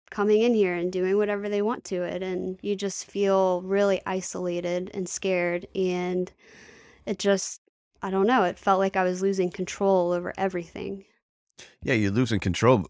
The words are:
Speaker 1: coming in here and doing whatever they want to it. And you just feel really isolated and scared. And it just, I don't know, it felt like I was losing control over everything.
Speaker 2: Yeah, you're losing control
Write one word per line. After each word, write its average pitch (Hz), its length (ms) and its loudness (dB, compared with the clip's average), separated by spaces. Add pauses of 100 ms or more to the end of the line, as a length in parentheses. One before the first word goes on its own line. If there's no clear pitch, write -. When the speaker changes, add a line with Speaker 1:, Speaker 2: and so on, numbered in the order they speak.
(100)
Speaker 1:
coming 214 320 4
in 240 120 4
here 190 200 2
and 175 160 -2
doing 185 260 0
whatever 208 320 0
they 202 140 0
want 226 220 -2
to 180 180 -4
it. 180 200 -6
And 185 400 -6
you 202 120 -2
just 196 300 -6
feel 190 580 2
really 196 440 2
isolated 180 840 -4
and 185 160 -6
scared. 175 680 -2
And 180 580 -2 (760)
it 214 120 -4
just, - 420 0 (420)
I 196 80 -6
don't 190 160 4
know, 240 180 4
it 175 140 -2
felt 196 200 2
like 196 180 0
I 185 80 2
was 180 180 -2
losing 190 280 0
control 185 640 0
over 175 240 -4
everything. 190 680 -6 (800)
Speaker 2:
Yeah, 135 120 0
you're 104 160 4
losing 110 300 2
control 110 500 4